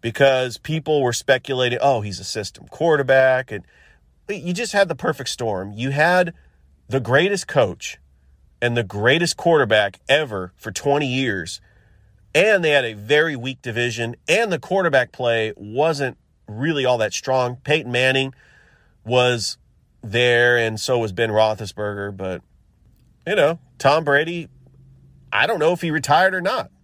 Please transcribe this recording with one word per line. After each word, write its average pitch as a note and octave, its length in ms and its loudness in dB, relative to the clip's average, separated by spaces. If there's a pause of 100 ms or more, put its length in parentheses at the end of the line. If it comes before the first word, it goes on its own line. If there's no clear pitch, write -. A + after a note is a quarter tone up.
because B2+ 560 2
people D3+ 440 -2
were B2 120 0
speculating, B2+ 680 0
"Oh, B2+ 200 2
he's G2 180 -8
a F#2 40 -16
system - 440 -10
quarterback." C3 840 2
And G2+ 120 -10 (640)
you F3+ 260 -6
just G#3+ 200 -6
had G3 140 4
the D#3 80 -4
perfect D3 340 -6
storm. G2+ 440 -6
You B2 180 -4
had E3+ 420 2 (540)
the G#2+ 120 -2
greatest E3 480 0
coach - 520 -2 (640)
and A#2+ 140 -2
the A#2 80 0
greatest B2 540 0
quarterback A2 600 2 (100)
ever A2+ 460 0
for - 160 -12
twenty C#3 360 -2
years, B2 540 -6 (720)
and F#3+ 300 4
they D3+ 80 2
had C#3 140 2
a A2+ 80 -6
very C#3+ 420 0
weak B2+ 260 -10
division, A#2+ 540 -4 (120)
and G3+ 240 0
the E3 60 -4
quarterback F3 540 0
play A2+ 440 -2
wasn't C3+ 640 -4 (300)
really C3+ 380 -4
all B2 120 2
that G#2+ 160 -2
strong. B2+ 440 -2
Peyton C#3+ 340 -4
Manning C3 420 0 (680)
was B2 540 0 (440)
there, A#2+ 560 2
and A2 220 -2
so B2+ 200 0
was A2 120 -2
Ben A2 180 -2
Roethlisberger, G#2 840 -2
but, F#2 260 -8 (840)
you G3 100 -2
know, E3 240 2 (200)
Tom D3+ 240 2
Brady, D#3 440 0 (840)
I A2 140 2
don't A3 100 -2
know D#3+ 160 2
if E3+ 80 -4
he E3+ 80 -4
retired D#3 460 2
or F3+ 60 -4
not. A3+ 280 -4 (140)